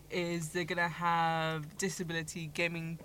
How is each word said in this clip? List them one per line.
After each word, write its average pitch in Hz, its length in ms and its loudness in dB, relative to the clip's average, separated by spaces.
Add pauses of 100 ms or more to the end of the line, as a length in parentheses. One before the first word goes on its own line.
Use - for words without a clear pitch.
(120)
is 170 380 0
they're 180 140 0
gonna 175 260 2
have 165 880 2
disability 165 760 -2
gaming 165 520 -2